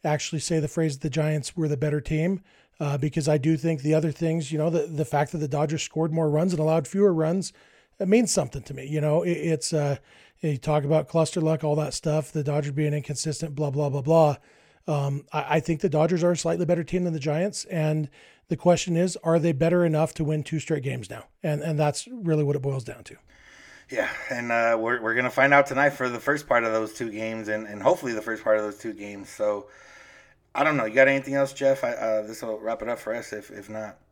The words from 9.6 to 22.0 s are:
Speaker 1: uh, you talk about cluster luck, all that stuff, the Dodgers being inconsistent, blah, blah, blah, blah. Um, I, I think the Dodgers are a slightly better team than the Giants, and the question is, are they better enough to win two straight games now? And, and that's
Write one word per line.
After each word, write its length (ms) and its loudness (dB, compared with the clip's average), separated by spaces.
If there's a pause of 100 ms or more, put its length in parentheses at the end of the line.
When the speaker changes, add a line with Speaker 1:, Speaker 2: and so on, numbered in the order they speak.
Speaker 1:
uh, 240 0 (440)
you 180 -2
talk 260 0
about 240 2
cluster 320 0
luck, 240 0
all 120 2
that 180 -2
stuff, 360 -2
the 140 -2
Dodgers 280 -2
being 200 0
inconsistent, 640 -4
blah, 160 -2
blah, 180 0
blah, 140 -2
blah. 340 6 (500)
Um, 460 -2
I, 240 0
I 40 4
think 200 -2
the 80 0
Dodgers 340 2
are 100 4
a 40 0
slightly 300 -2
better 180 0
team 200 -2
than 80 0
the 60 -4
Giants, 460 -2
and 440 -2 (400)
the 80 -2
question 400 2
is, 280 0
are 160 4
they 120 2
better 320 4
enough 300 2
to 100 -2
win 200 -2
two 160 -4
straight 240 -4
games 260 -6
now? 140 -14 (180)
And, 200 -2
and 140 -2
that's 300 0